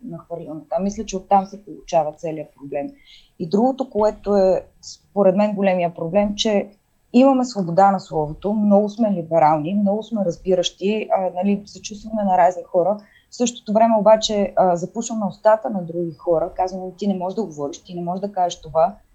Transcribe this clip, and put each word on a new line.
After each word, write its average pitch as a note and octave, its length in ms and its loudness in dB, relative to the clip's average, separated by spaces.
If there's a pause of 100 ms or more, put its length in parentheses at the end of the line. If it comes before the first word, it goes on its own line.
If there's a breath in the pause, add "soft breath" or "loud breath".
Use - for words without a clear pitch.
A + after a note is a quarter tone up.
нахвърля E3 420 -12
на D#3 160 -12
това. E3 180 -6
Мисля, G3+ 260 -4
че F#3+ 120 -8
оттам F#3+ 280 2
се G3 200 -18
получава D3+ 480 -2
целият D#3 420 -8
проблем. C#3+ 320 -8 (520 soft breath)
И E3+ 100 -6
другото, C4 400 0
което G#3+ 480 0
е F#3+ 260 2 (200)
според - 520 0
мен G#3 180 2
големия F#3 400 0
проблем, G3+ 420 -2
че G#3 320 0 (460)
имаме B3+ 320 4
свобода G3 460 2
на F#3+ 80 0
словото, D#3 560 -4
много G#3 340 4
сме G#3 240 0
либерални, D#3+ 600 2
много G#3 280 0
сме G#3+ 220 -4
разбиращи, F3+ 880 -2
а, F#3 240 0
нали, G3+ 300 0
се - 160 -20
чувстваме A3 420 -8
на F#3 140 2
разни F3 280 4
хора. F#3 320 0 (340 loud breath)
В - 40 -20
същото A#3+ 380 -4
време A3+ 220 4
обаче, G#3+ 600 2
а, F3+ 200 2
запушваме G#3+ 500 -6
устата A3 440 2
на F#3+ 140 -4
други E3+ 300 -6
хора, E3 420 0
казваме: F#3 420 -6
"Ти G#3 100 -4
не G3+ 60 0
можеш F#3 220 -6
да A3 80 -4
говориш, D3 360 -8
ти - 140 -18
не F3 80 -8
можеш F3 200 -6
да G3+ 100 -6
кажеш F3+ 300 -2
това." D#3+ 340 0 (200)